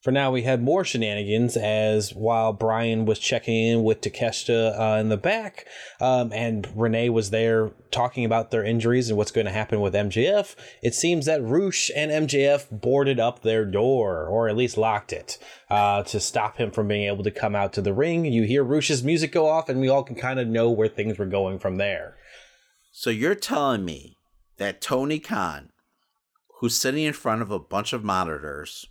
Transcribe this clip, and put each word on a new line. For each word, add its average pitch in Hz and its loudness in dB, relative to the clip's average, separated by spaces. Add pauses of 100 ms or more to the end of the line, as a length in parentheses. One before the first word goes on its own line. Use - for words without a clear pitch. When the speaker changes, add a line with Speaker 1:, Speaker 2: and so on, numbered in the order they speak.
Speaker 1:
For 135 0
now, 135 2
we 127 0
had 123 0
more 170 2
shenanigans 107 0
as 107 0
while 113 2
Brian 110 0
was 107 2
checking 113 0
in 117 4
with 110 2
Takeshita, 113 -2
uh, 110 2
in 110 0
the 107 2
back, 202 -4 (320)
um, 123 2
and 110 -4
Renee 113 2
was 113 0
there 113 2 (200)
talking 123 -2
about 113 0
their 113 0
injuries 117 2
and 110 0
what's 104 0
gonna 104 0
happen 107 -2
with 98 0
M 104 0
J 113 2
F, 202 0 (260)
it 123 0
seems 165 0
that 151 0
Rush 170 0
and 151 -2
M 156 2
J 139 2
F 143 2
boarded 131 2
up 117 2
their 113 2
door, 101 2
or 110 2
at 107 0
least 127 0
locked 107 0
it, - -10 (320)
uh, 101 2
to 101 -4
stop - -4
him 113 -2
from 104 -2
being 104 0
able 101 -4
to 104 0
come 104 -4
out 196 -2
to 208 -4
the 190 0
ring. 165 0
You 117 2
hear 123 2
Rush's 139 0
music 156 0
go 160 2
off, 156 0
and 131 0
we 131 2
all 135 4
can 123 -12
kinda 127 -4
know 113 2
where 110 2
things 107 -4
were 101 -2
going 95 -2
from 92 -4
there. 95 -6 (720)
Speaker 2:
So - -6
you're 120 0
telling 135 -2
me 71 -12 (400)
that 98 -6
Tony 139 -2
Khan, 85 -8 (880)
who's 117 -2
sitting 143 0
in 151 -2
front 110 -2
of 104 -6
a 104 -4
bunch 101 -6
of 110 -8
monitors 78 -6